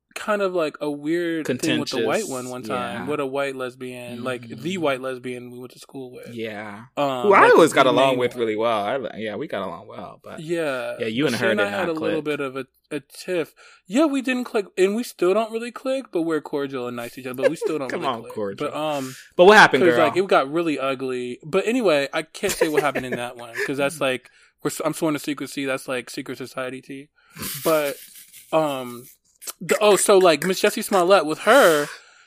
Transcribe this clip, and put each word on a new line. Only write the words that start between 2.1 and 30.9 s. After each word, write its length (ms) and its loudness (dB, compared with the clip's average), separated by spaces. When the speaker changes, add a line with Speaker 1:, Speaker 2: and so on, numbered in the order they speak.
Speaker 2:
Contentious, 120 -6
Speaker 1:
one 180 -8
one 140 -10
time, 400 -6
Speaker 2:
yeah. 60 -10
Speaker 1:
with 100 -4
a 80 -2
white 300 -4
lesbian, 680 -10
like, 260 -8
the 60 -14
Speaker 2:
Mm-hmm. 280 -6
Speaker 1:
white 180 0
lesbian 500 -10
we 80 -16
went 140 -16
to 80 -20
school 320 -16
with. 200 -18
Speaker 2:
Yeah. 520 -10
Speaker 1:
Um, 260 -2
Speaker 2:
Who 120 6
I 60 8
Speaker 1:
like, 140 8
Speaker 2:
always 180 6
got 100 4
Speaker 1:
the 80 4
Speaker 2:
along 200 4
Speaker 1:
main 100 0
Speaker 2:
with 140 0
Speaker 1:
one. 60 -4
Speaker 2:
really 140 0
well. 300 0
I, 320 -6
yeah, 180 -8
we 140 -8
got 180 -6
along 220 -12
well, 340 -16
but 160 -16
Speaker 1:
Yeah. 600 -4
Speaker 2:
yeah, 60 -4
you 200 0
and 80 0
Speaker 1:
She 80 -2
Speaker 2:
her 80 2
Speaker 1:
and 80 2
Speaker 2:
did 80 2
Speaker 1:
I 40 -2
had 100 -4
Speaker 2:
not 80 -2
Speaker 1:
a 60 -2
little 280 -2
Speaker 2:
click. 160 -4
Speaker 1:
bit 80 -4
of 100 -8
a, 100 -8
a 80 -6
tiff. 540 -6
Yeah, 160 2
we 180 0
didn't 220 -2
click, 220 -4
and 160 4
we 80 -2
still 320 0
don't 160 -2
really 220 -8
click, 400 -6
but 100 0
we're 180 0
cordial 460 -6
and 100 -6
nice 180 -10
to 60 -18
each 60 -10
other, 160 -8
but 80 4
we 60 -6
still 240 -4
don't 80 -8
Speaker 2:
<laughs> 20 -6
Come 120 -6
Speaker 1:
really 120 -2
Speaker 2:
on, 80 -8
Speaker 1:
click. 120 -16
Speaker 2:
cordial. 360 -6
Speaker 1:
But, 60 -10
um, 400 -6
Speaker 2:
But 120 8
what 100 12
happened, 260 8
Speaker 1:
'cause, 140 6
Speaker 2:
girl? 140 4
Speaker 1:
like, 60 -4
it 120 2
got 240 4
really 260 -2
ugly. 640 -4
But 240 -2
anyway, 460 2
I 100 -4
can't 300 -6
say 160 0
what 160 0
happened 220 -2
in 100 -6
that 200 -8
one, 160 -14
'cause 120 -4
that's 220 -2
Speaker 2:
<laughs> 80 0
Speaker 1:
like, 220 -4
we're 80 -2
s-, 140 -8
I'm 100 -2
sworn 200 -2
to 40 -2
secrecy. 460 -8
That's, 240 -4
like, 220 -6
secret 280 -10
society 420 -10
tea. 280 -16
But, 320 2
um, 560 -2
the, 200 -2
oh, 160 6
so, 200 6
like, 300 6
Miss 140 -2
Jessie 200 2
Smollett 460 4